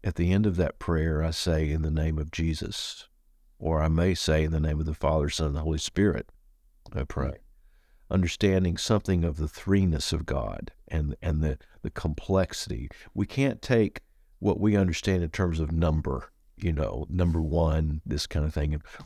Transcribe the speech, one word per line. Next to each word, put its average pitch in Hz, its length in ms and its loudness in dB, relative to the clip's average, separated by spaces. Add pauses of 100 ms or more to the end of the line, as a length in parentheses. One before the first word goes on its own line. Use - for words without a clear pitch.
at 90 120 -2
the 87 180 2
end 104 120 4
of 90 120 0
that 87 220 0
prayer, 80 440 0
I 80 80 0
say, 78 380 0
"In 78 120 0
the 78 100 0
name 78 280 0
of 76 120 -6
Jesus," - 760 -4 (500)
or 78 240 0
I 78 60 2
may 82 260 4
say, 78 300 2
"In 78 80 0
the 80 80 0
name 76 220 0
of 78 40 -2
the 78 80 -4
Father, 76 360 0
Son, 80 180 -2
and 71 80 -2
the 78 60 -4
Holy 78 160 -2
Spirit," - 520 0 (640)
I 67 140 -4
pray. 69 320 -4 (720)
Understanding 92 680 2
something 95 460 0
of 80 140 -2
the 76 100 -2
threeness 95 640 0
of - 140 -2
God 52 480 -6 (160)
and, 78 320 -2
and 78 200 0
the, 73 160 0 (240)
the - 80 -6
complexity. - 1000 -2 (240)
We 104 120 -2
can't 139 360 -2
take 113 400 2 (380)
what 98 200 2
we 104 160 4
understand 92 480 2
in 78 60 -2
terms 87 300 0
of 78 120 0
number, 78 600 0 (260)
you 85 160 0
know, 76 360 -2
number 85 320 2
one, 78 640 2
this 71 220 -4
kind 76 180 0
of 76 80 -2
thing, 76 200 0
and 76 100 -6 (220)